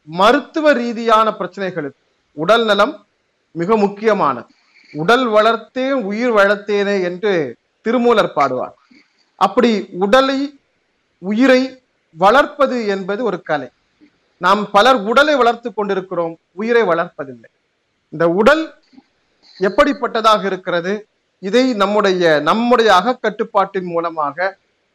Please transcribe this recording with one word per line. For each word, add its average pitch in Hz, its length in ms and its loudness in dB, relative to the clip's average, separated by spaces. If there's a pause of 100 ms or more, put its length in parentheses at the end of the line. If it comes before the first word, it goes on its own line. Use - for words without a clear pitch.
மருத்துவ 247 720 0
ரீதியான 226 560 0 (100)
பிரச்சனைகளுக்கு, 175 560 -8 (360)
உடல் 202 340 0
நலம் 214 400 0 (460)
மிக 175 260 -2
முக்கியமானது. 202 680 0 (460)
"உடல் 220 340 0
வளர்த்தேன் 226 640 0
உயிர் 233 400 -4
வளர்த்தேனே" 202 720 0
என்று 175 520 -4 (260)
திருமூலர் 233 540 0
பாடுவார். 131 380 -2 (600)
அப்படி 214 560 0
உடலை 269 640 0 (600)
உயிரை 254 640 0 (280)
வளர்ப்பது 240 800 0
என்பது 196 360 -4
ஒரு 185 180 -4
கலை. 143 260 -6 (720)
நாம் 196 340 0
பலர் 226 300 4
உடலை 269 340 2
வளர்த்து 233 380 0
கொண்டிருக்கிறோம், 185 640 -4 (140)
உயிரை 226 320 0
வளர்ப்பதில்லை. 160 680 -4 (600)
இந்த 160 200 0
உடல் 247 440 2 (840)
எப்படிப்பட்டதாக 214 840 0
இருக்கிறது, 185 600 -4 (340)
இதை 247 340 0
நம்முடைய, 190 640 2
நம்முடைய 220 540 2
அகக்கட்டுப்பாட்டின் 202 920 -2
மூலமாக 170 720 -4 (380)